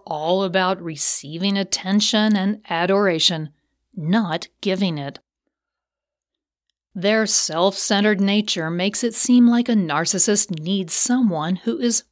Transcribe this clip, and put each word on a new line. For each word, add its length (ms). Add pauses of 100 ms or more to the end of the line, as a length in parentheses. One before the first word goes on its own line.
all 380
about 360
receiving 760
attention 800
and 240 (100)
adoration, 800 (460)
not 500 (140)
giving 360
it. 220 (1800)
Their 320
self-centered 920
nature 500
makes 320
it 120
seem 340
like 200
a 40
narcissist 880
needs 340
someone 640
who 240
is 320